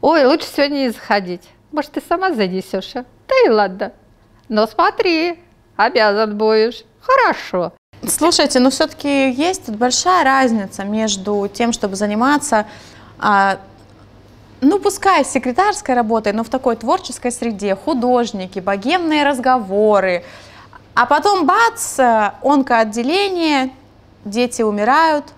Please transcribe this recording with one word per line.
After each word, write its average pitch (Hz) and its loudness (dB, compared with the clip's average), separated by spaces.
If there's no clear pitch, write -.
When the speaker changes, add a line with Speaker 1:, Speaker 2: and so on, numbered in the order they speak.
Speaker 1:
Ой, 294 4
лучше 294 2
сегодня 285 -2
не 262 0
заходить. 185 -4
Может, 302 -6
ты 294 -6
сама 359 -2
занесешь, 190 -4
а? 254 -10
Да 523 0
и 311 4
ладно. 208 0
Но 214 0
смотри, 349 0
обязан 214 2
будешь. 220 0
Хорошо». 370 0
Speaker 2:
Слушайте, 302 2
но 247 4
все-таки 277 -2
есть 330 -4
тут 220 -8
большая 254 0
разница 247 0
между 208 -2
тем, 233 -2
чтобы 202 -4
заниматься, 214 0
а, 196 2
ну, 349 4
пускай 381 2
секретарской 269 -2
работой, 220 0
но 220 -4
в 226 -10
такой 262 -2
творческой 247 -4
среде, 202 -4
художники, 240 -2
богемные 294 0
разговоры. 208 2
А 240 4
потом 359 2
бац, 440 0
э, 220 2
онкоотделение, 269 0
дети 240 -2
умирают 285 2